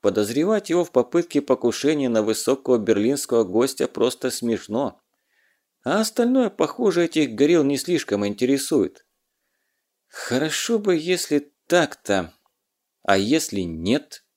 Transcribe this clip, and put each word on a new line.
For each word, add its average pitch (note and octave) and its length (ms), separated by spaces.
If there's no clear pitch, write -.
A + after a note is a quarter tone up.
Подозревать A#2 680
его E3+ 140
в - 80
попытке D3 500
покушения C3+ 680
на A2+ 120
высокого B2 560
берлинского A2+ 680
гостя B2 440
просто B2+ 420
смешно. A2+ 720
А E3+ 160
остальное, A#3+ 480
похоже, F3 560
этих D3 300
горилл D3+ 280
не C#3 140
слишком A2+ 480
интересует. B2+ 800
Хорошо D#3 720
бы, G3 180
если D#3 560
так-то. G2+ 680
А G2 160
если G#2+ 420
нет? F2 640